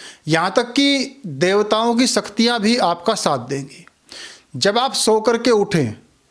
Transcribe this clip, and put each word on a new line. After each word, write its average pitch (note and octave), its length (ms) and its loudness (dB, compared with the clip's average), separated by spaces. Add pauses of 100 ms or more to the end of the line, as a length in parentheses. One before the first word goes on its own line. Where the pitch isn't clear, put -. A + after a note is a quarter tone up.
(280)
यहाँ E3 280 0
तक A#3+ 80 2
कि C#4 640 0
देवताओं G#3 680 0
की B3 120 2
शक्तियाँ A3+ 540 0
भी A3 160 2
आपका E3+ 380 0
साथ D#3+ 240 -2
देंगी। C3+ 480 -10 (680)
जब G3 220 0
आप C4 140 0
सो A3 280 2
करके A#3 300 0
उठें F3+ 520 0 (280)